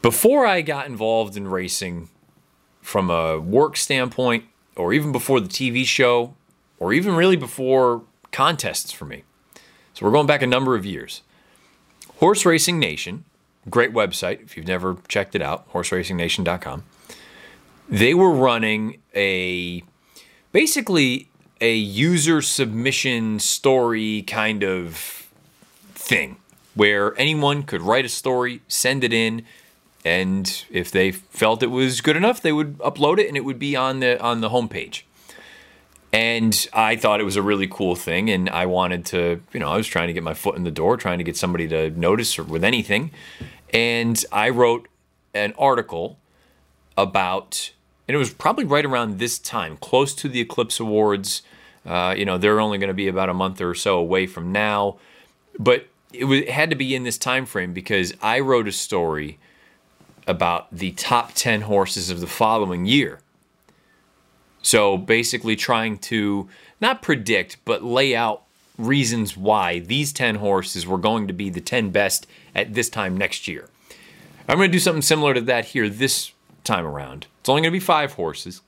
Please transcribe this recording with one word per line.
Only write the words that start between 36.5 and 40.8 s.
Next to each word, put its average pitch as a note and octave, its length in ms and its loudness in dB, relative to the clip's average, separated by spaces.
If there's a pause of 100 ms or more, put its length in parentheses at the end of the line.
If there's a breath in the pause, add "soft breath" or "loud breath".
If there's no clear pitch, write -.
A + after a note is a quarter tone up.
I A2+ 240 2
thought G#2+ 240 2
it - 20 0
was G2 140 -2
a G2+ 40 2
really G2 260 2
cool F#2 280 -2
thing, F2+ 340 -2
and F#2 200 0
I F2+ 160 -2
wanted F2+ 400 -2
to, F2 360 -2 (120)
you - 80 -6
know, D2 100 -2
I F2+ 60 0
was A2 100 -2
trying E2+ 200 -2
to E2+ 60 -4
get F2 80 -4
my D#2+ 120 -6
foot - 240 -4
in F2+ 80 -4
the E2 60 -2
door, E2+ 260 2